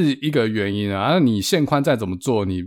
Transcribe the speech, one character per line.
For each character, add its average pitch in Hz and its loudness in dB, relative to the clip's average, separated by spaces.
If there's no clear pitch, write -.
一 151 -4
个 131 2
原 101 -2
因 101 -2
啊。 101 0
那 185 2
你 113 2
线 156 0
宽 143 0
再 143 2
怎 110 -2
么 90 -4
做， 110 -2
你 92 -4